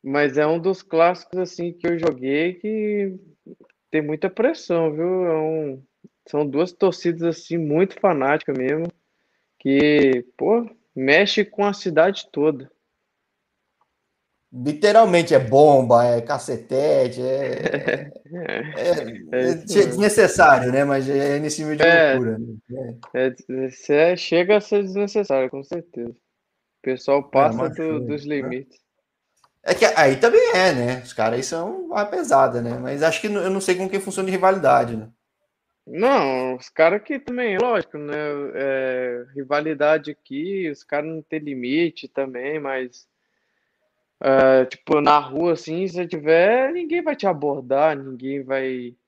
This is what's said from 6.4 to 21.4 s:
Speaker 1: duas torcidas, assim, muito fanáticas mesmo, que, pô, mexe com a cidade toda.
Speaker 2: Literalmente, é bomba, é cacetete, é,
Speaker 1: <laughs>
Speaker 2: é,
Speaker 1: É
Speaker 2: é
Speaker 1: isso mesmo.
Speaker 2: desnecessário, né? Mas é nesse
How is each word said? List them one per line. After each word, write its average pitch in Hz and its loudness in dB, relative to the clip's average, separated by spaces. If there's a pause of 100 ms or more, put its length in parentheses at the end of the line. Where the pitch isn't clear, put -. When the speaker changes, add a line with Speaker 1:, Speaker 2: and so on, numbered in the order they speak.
Speaker 1:
duas 156 -2
torcidas, 175 -2
assim, 165 -4
muito 165 0
fanáticas 147 0
mesmo, 147 -2 (720)
que, 139 4 (120)
pô, 220 0 (260)
mexe 170 2
com 202 -2
a 202 0
cidade 180 0
toda. 143 -2 (1800)
Speaker 2:
Literalmente, 170 4
é 127 8
bomba, 127 6
é 120 2
cacetete, 131 -2
é, 135 -4 (140)
Speaker 1:
<laughs> 151 -8
Speaker 2:
é, 175 -2 (400)
Speaker 1:
É 127 0
Speaker 2:
é 127 2
Speaker 1:
isso 165 -6
mesmo. 202 4
Speaker 2:
desnecessário, 160 6
né? 135 2
Mas 135 0
é 143 0
nesse 151 -6